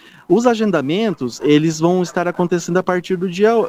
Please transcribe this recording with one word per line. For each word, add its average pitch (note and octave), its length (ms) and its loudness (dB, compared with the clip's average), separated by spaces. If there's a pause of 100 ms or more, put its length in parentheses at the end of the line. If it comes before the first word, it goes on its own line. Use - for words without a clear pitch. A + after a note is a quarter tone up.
(280)
Os A3+ 180 4
agendamentos, F#3 960 -2
eles D3+ 400 2
vão F3+ 220 2
estar F3 260 -4
acontecendo F3 480 -2
a F#3 60 2
partir F3+ 340 -2
do F#3 140 -4
dia, G3+ 200 2 (180)